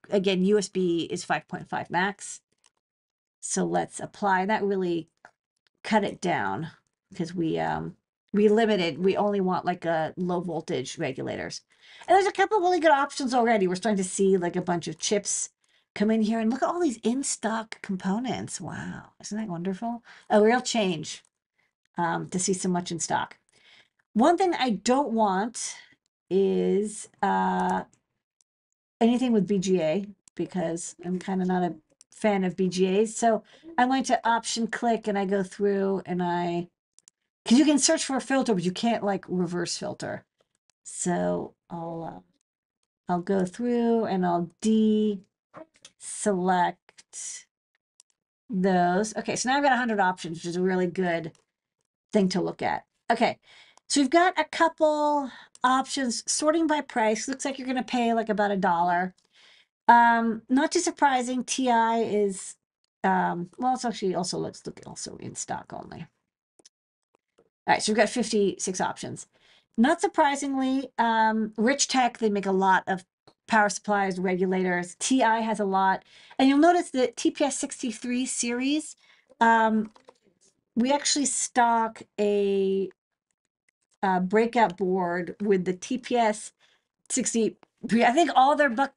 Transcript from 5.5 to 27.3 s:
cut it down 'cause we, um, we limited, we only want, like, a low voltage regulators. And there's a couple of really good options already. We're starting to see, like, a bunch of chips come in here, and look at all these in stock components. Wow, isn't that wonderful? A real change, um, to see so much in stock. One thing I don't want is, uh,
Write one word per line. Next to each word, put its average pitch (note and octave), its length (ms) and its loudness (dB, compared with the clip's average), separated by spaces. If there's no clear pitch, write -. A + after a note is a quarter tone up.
cut G#3+ 220 2
it - 160 -6
down C#3+ 520 -2
'cause E3 180 -6
we, E3 240 -2
um, D#3+ 380 -4
we G#3 160 4
limited, G3+ 500 2
we F#3 180 2
only G3+ 240 0
want, F#3 240 -2
like, F3 200 -4
a D#3+ 320 -2
low F3 240 -4
voltage D#3+ 580 -6
regulators. C3 640 -8
And E4+ 80 6
there's G4 120 4
a G#4 40 0
couple G4 260 0
of F4+ 60 0
really F4+ 160 2
good D#4 120 4
options C#4 420 0
already. A3+ 340 2
We're F3+ 60 -2
starting G#3 240 -2
to F#3+ 100 -2
see, G3 300 2
like, F3 180 -4
a F3 60 -2
bunch F3 260 -4
of E3 120 -10
chips - 500 -4
come G#3 160 0
in A3 100 2
here, A3+ 180 0
and A3 120 0
look C4 100 -6
at E4+ 80 0
all E4+ 100 -4
these C4+ 220 0
in B3+ 220 -2
stock A3 580 -6
components. F#3+ 800 -4
Wow, - 580 -12
isn't - 160 -12
that A3 140 -6
wonderful? F#3+ 540 -6
A G#3+ 100 4
real A3+ 220 4
change, F#3 640 -4
um, E3+ 320 -4
to F#3+ 80 -6
see F#3+ 160 -2
so F#3 160 -4
much F3+ 220 -2
in E3+ 80 -6
stock. - 400 -6
One D#4 240 4
thing F#4 160 2
I C4 160 0
don't B3 400 0
want A3 640 -2
is, F#3+ 800 0
uh, F#3 640 0